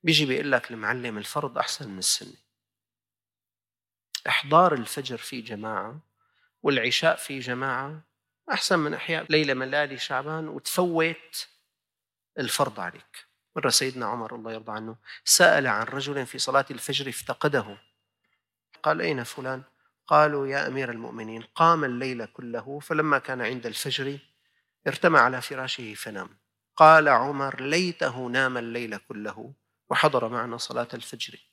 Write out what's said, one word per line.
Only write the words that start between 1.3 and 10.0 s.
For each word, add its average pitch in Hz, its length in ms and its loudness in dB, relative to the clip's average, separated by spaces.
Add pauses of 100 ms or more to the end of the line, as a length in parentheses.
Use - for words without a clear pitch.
أحسن - 320 -4
من 95 80 -12
السنة." - 380 -2 (1900)
إحضار 156 460 4
الفجر 131 420 -6
في 127 240 -10
جماعة 110 600 -8 (640)
والعشاء 127 540 2
في 135 220 -10
جماعة 131 640 -6 (500)
أحسن 190 260 2
من 151 160 0
إحياء 156 360 -4
ليلة 151 240 4
من 131 160 -4
ليالي 139 280 -2
شعبان 156 500 -6